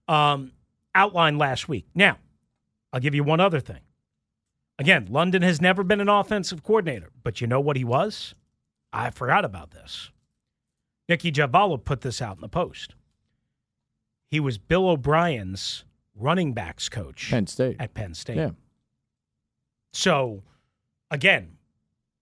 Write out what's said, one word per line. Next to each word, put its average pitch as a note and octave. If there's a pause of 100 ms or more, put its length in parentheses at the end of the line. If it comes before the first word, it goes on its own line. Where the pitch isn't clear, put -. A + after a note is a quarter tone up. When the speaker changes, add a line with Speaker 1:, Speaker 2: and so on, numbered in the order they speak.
Speaker 1:
um, D3 (420)
outlined F3
last C3+
week. B2
Now, F#3 (720)
I'll C3
give C#3+
you C#3+
one D#3+
other F3+
thing. G2+ (1000)
Again, D3
London F3
has F3
never F#3
been G3+
an G3+
offensive G3+
coordinator, E3 (120)
but -
you A#2+
know B2
what C#3+
he B2+
was? D3 (580)
I A2+
forgot D#3+
about F#2
this. - (960)
Nicky E3+
Giavalo D3
put -
this B2
out G2+
in -
the G#2+
Post. - (1400)
He D3+
was C3
Bill F#3
O'Brien's C#3 (320)
running D3
backs F#2+
coach -
Speaker 2:
Penn G#2+
State. B2+
Speaker 1:
at -
Penn F#2+
State. A#2+
Speaker 2:
Yeah. D3 (1400)
Speaker 1:
So, C3 (680)
again, C#3 (640)